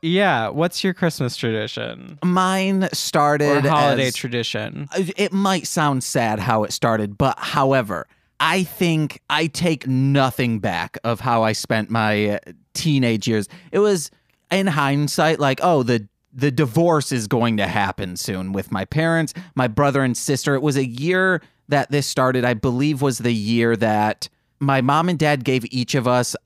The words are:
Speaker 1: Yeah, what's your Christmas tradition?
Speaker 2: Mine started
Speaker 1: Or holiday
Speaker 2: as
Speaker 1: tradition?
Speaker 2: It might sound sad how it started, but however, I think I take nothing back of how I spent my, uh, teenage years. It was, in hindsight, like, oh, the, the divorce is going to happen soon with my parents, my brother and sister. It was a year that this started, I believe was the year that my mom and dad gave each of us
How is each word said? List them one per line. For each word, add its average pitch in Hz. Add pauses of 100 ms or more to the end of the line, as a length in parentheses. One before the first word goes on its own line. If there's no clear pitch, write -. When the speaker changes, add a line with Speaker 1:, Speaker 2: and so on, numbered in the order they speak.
Speaker 1:
Yeah, 165
what's 165
your 185
Christmas 143
tradition? 113
Speaker 2:
Mine 190
started 147
Speaker 1:
Or 139
holiday 143
Speaker 2:
as 123
Speaker 1:
tradition? 120
Speaker 2:
It 185
might 190
sound 143
sad 110
how 110
it -
started, 107
but 131
however, 135 (320)
I 170
think 160
I 156
take 165
nothing 131
back 92
of 117
how 117
I 110
spent 110
my, 107
uh, 101 (340)
teenage 123
years. 107 (240)
It -
was, 202 (400)
in 190
hindsight, 147
like, 139
oh, 160
the, 117 (260)
the 135
divorce 151
is 113
going 117
to 98
happen 98
soon 95
with 95
my 95
parents, 165 (180)
my 127
brother 139
and 123
sister. 143
It 135
was 143
a 135
year 175 (240)
that 139
this 139
started, 127
I 123
believe 135
was 135
the 120
year 117
that 107 (300)
my 139
mom 147
and 165
dad 147
gave 131
each 123
of 127
us 123 (100)